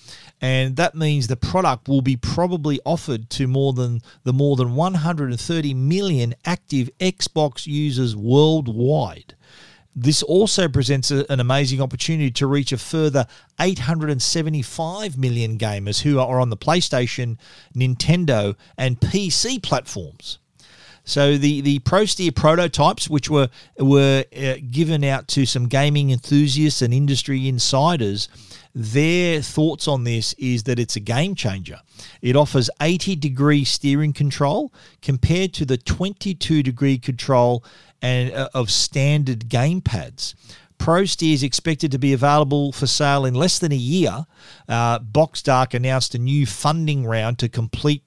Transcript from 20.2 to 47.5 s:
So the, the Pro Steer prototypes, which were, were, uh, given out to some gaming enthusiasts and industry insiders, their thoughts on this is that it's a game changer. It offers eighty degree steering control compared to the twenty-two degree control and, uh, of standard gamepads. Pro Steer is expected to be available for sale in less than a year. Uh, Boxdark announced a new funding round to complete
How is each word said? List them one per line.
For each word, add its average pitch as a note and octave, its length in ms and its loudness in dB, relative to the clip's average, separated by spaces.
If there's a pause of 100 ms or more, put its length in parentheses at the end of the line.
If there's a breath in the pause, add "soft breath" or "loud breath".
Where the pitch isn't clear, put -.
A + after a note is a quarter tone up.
So C#3+ 320 2
the, D3 240 2
the C#3+ 180 2
Pro G3+ 260 2
Steer F3+ 260 0
prototypes, D#3+ 800 2
which D3+ 220 -2
were, C#3 180 2 (300 loud breath)
were, C3+ 460 4 (120)
uh, C3 180 -4 (140)
given D3+ 340 0
out C3+ 260 -2
to C#3 180 2
some B2 200 -2
gaming C#3+ 440 2
enthusiasts C#3+ 720 2
and A#2 100 2
industry C3+ 540 0
insiders, C3 800 0 (460 loud breath)
their D#3 640 0
thoughts D#3 460 -2
on C3+ 160 0
this A#2 300 -2
is B2 300 -2
that A#2+ 140 -2
it's A2+ 200 -4
a - 20 -6
game C3 340 -2
changer. F#2+ 460 -6 (420 loud breath)
It B2 140 2
offers C#3 340 2 (100)
eighty F3 360 0
degree C#3+ 500 2
steering C#3+ 480 0
control D3 580 0 (300 soft breath)
compared E3+ 540 0
to D3+ 100 -2
the B2+ 120 0
twenty-two F3+ 840 -2
degree C3 380 0
control B2 640 0 (400 loud breath)
and, B2+ 280 0
uh, C3+ 220 -6
of A#2+ 160 -2
standard C3+ 800 0
gamepads. C3 880 -2 (420 loud breath)
Pro E3+ 260 2
Steer D#3+ 300 0
is C3+ 100 2
expected D3 480 -2
to C3 80 -2
be C3+ 140 2
available C#3+ 580 2
for C3 160 -4
sale C#3+ 380 2
in B2+ 80 0
less E3 260 0
than D#3 140 0
a - 20 0
year. C3+ 500 -2 (440 loud breath)
Uh, A#2 300 0
Boxdark B2+ 760 0
announced B2+ 420 -2
a - 20 -4
new C3+ 280 0
funding D3 600 -2
round A2+ 340 -2
to A#2 100 -2
complete C#3 580 -2